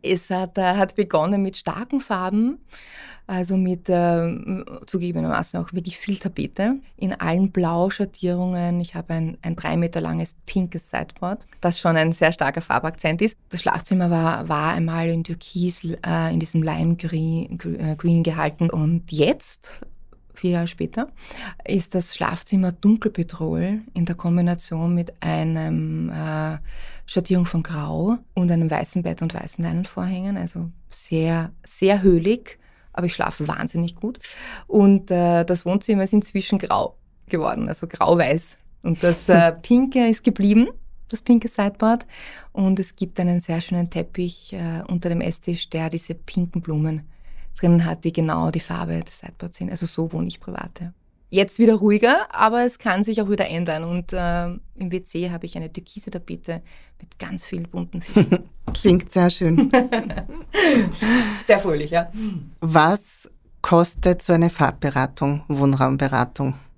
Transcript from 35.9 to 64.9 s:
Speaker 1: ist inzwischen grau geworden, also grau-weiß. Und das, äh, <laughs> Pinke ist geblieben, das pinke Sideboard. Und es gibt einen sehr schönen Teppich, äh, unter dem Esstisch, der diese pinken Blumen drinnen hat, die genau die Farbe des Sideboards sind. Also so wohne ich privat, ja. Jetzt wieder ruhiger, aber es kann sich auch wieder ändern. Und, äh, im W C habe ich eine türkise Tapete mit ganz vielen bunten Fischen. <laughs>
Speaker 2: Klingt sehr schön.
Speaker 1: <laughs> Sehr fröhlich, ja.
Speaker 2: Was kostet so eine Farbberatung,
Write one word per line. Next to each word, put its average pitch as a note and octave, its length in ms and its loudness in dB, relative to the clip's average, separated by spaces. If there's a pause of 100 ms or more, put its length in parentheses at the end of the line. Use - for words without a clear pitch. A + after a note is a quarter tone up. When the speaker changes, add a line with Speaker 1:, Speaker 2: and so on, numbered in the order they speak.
Speaker 1:
ist G3 100 0
inzwischen G3+ 460 2
grau - 360 -2 (320)
geworden, - 400 -2
also E3 200 -6
grau-weiß. E3 720 2 (240)
Und E3+ 200 0
das, F3 240 2
äh, E3+ 240 8
<laughs> E3 100 -12
Pinke B3+ 460 4
ist A3+ 160 2
geblieben, G#3 440 6 (400)
das - 160 -10
pinke A#3 240 4
Sideboard. A3 580 0 (460)
Und F#3+ 280 2
es F#3 160 -6
gibt - 240 -6
einen F3 220 2
sehr E3 180 -2
schönen E3+ 300 -2
Teppich, F3 640 -6
äh, E3+ 340 -6
unter F3 220 -2
dem E3+ 120 0
Esstisch, - 480 -4
der D#3+ 200 -4
diese E3 240 -8
pinken F3 480 -4
Blumen D#3 460 -2 (500)
drinnen E3+ 280 6
hat, E3 180 -4
die E3+ 100 -2
genau D#3+ 380 0
die E3 80 -4
Farbe - 440 -4
des - 160 -16
Sideboards - 380 -14
sind. - 140 -8
Also E3+ 160 -6
so E3 260 -4
wohne E3 140 -4
ich F3 120 -10
privat, - 400 -12
ja. F3 140 -12 (380)
Jetzt F#3+ 280 0
wieder A3+ 160 8
ruhiger, G#3+ 560 4
aber A3+ 320 2
es B3 160 -2
kann G3 240 0
sich A3 180 0
auch G3 80 0
wieder G3+ 180 0
ändern. E3 360 -4
Und, F3 300 -4
äh, F3 320 0
im F3+ 460 -8
W F#3 120 -4
C F3 260 -6
habe E3+ 160 -8
ich E3+ 100 -12
eine D#3+ 160 -8
türkise - 380 -14
Tapete E3+ 540 -10 (360)
mit - 200 -20
ganz - 260 -12
vielen E3+ 240 -8
bunten F3 320 -8
Fischen. - 560 2
<laughs> - 160 -8
Speaker 2:
Klingt F3+ 380 4
sehr F3+ 180 6
schön. F3 400 4 (720)
Speaker 1:
<laughs> A3+ 1040 2
Sehr G3+ 140 6
fröhlich, D3+ 320 -2
ja. E3+ 200 0 (500)
Speaker 2:
Was E3 680 2 (320)
kostet F3 640 4
so F3+ 100 4
eine E3+ 160 6
Farbberatung, C#3 1000 0